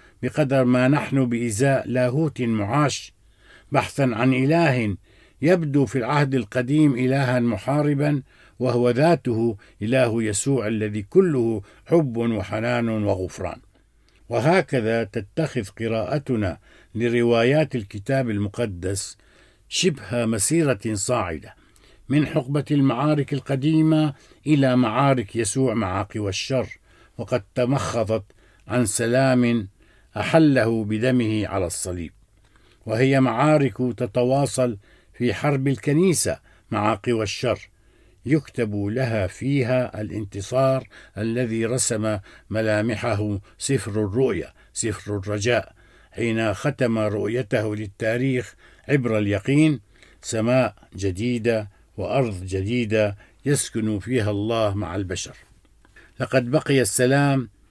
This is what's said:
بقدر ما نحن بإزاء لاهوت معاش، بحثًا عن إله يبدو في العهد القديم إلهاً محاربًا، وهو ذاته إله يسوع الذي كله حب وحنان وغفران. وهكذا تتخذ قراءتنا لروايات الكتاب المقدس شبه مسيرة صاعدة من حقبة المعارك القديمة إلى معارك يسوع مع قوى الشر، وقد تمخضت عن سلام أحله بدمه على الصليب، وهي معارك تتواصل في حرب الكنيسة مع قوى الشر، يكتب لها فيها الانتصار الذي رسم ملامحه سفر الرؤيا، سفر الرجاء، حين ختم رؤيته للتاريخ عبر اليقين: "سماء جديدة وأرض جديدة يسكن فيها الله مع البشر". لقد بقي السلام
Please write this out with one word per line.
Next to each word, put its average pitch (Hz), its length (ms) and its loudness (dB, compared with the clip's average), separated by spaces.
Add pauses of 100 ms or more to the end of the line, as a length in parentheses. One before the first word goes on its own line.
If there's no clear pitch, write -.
(240)
بقدر 135 400 2
ما 127 240 4
نحن 135 380 2
بإزاء 120 640 0
لاهوت 127 540 -2
معاش، 117 720 -2 (580)
بحثًا 131 420 0
عن 127 200 2
إله 131 640 0 (440)
يبدو 147 440 2
في 135 120 -4
العهد 135 380 0
القديم 131 580 2
إلهاً 127 460 2
محاربًا، 143 840 0 (380)
وهو 123 300 2
ذاته 117 680 2 (240)
إله 117 420 2
يسوع 107 440 0
الذي 107 340 -2
كله 120 600 2 (240)
حب 143 320 2
وحنان 117 720 -2
وغفران. 95 720 -4 (680)
وهكذا 117 760 0
تتخذ 117 600 -6
قراءتنا 113 920 -4 (380)
لروايات 120 800 2
الكتاب 117 540 -4
المقدس 101 880 -4 (520)
شبه 131 560 -2
مسيرة 131 540 0 (140)
صاعدة 98 600 -4 (540)
من 143 180 2
حقبة 139 440 -2
المعارك 139 600 2
القديمة 156 800 2 (340)
إلى 135 280 4
معارك 123 600 2
يسوع 117 380 0
مع 98 420 -2
قوى 104 140 -4
الشر، 131 400 -2 (480)
وقد 120 260 -4 (120)
تمخضت 117 680 0 (440)
عن 120 180 0
سلام 120 800 2 (500)
أحله 120 640 4
بدمه 107 640 0
على 95 180 -2
الصليب، 87 460 -6 (760)
وهي 131 340 2
معارك 131 580 4 (200)
تتواصل 127 800 0 (360)
في 120 200 0
حرب 139 340 0
الكنيسة 143 720 2 (320)
مع 107 340 0
قوى 113 180 0
الشر، 104 460 -4 (560)
يكتب 120 500 -2
لها 107 520 -2
فيها 127 760 -2
الانتصار 113 880 -2 (300)
الذي 113 480 -2
رسم 110 520 -2 (320)
ملامحه 107 880 -2 (180)
سفر 131 340 -4
الرؤيا، 107 640 -2 (200)
سفر 104 440 -6
الرجاء، 104 560 -2 (380)
حين 113 420 -2
ختم 120 440 -2
رؤيته 107 800 -2
للتاريخ 117 800 -4 (320)
عبر 120 300 2
اليقين: 131 640 2 (420)
"سماء 117 540 0 (200)
جديدة 107 760 -2 (280)
وأرض 101 480 -2
جديدة 104 720 -2 (280)
يسكن 110 540 -2
فيها 110 320 -2
الله 104 440 0
مع 92 200 -6
البشر". 92 400 -8 (840)
لقد 127 320 -2
بقي 143 300 2
السلام 135 680 2 (220)